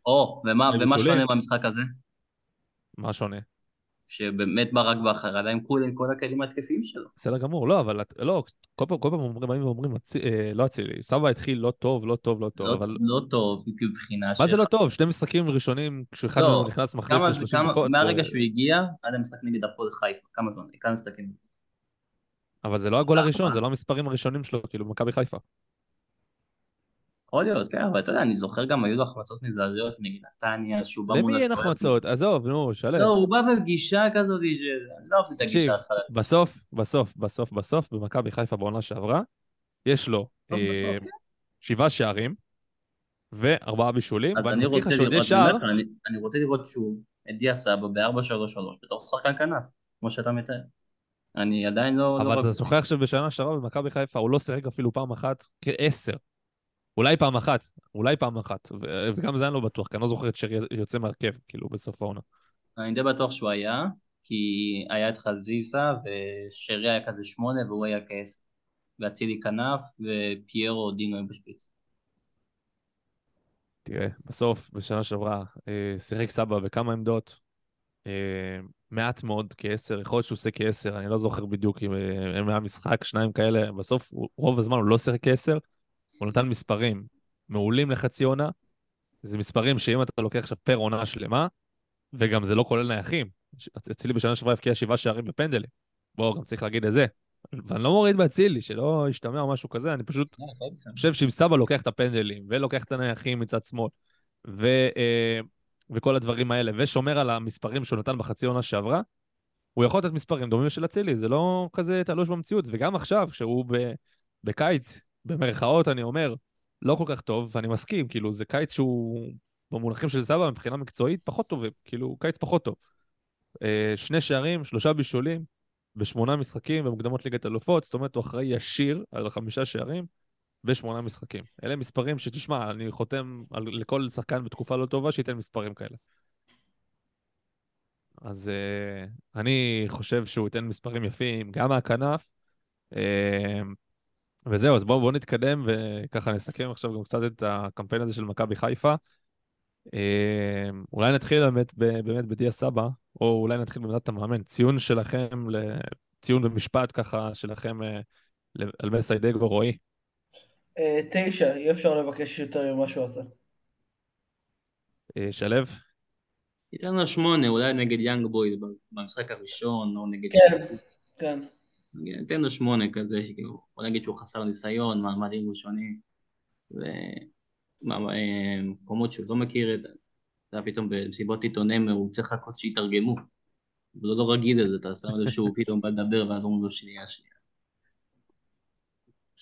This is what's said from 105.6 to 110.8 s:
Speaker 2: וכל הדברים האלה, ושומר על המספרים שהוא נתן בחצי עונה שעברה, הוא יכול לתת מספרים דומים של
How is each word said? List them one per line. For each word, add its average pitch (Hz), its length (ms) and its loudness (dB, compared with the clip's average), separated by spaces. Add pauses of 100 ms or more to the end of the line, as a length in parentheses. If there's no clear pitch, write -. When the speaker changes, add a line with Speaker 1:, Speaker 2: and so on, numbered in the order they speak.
Speaker 2:
וכל 135 260 2
הדברים 120 360 0
האלה, 120 240 2
ושומר 143 420 0
על 131 120 2
המספרים 117 540 -4
שהוא 113 140 -2
נתן 127 200 -2
בחצי 110 280 -4
עונה 123 160 2
שעברה, 110 380 0 (720)
הוא 120 100 6
יכול 185 160 4
לתת 170 120 -2
מספרים 139 380 -2
דומים 131 200 4
של 156 140 -4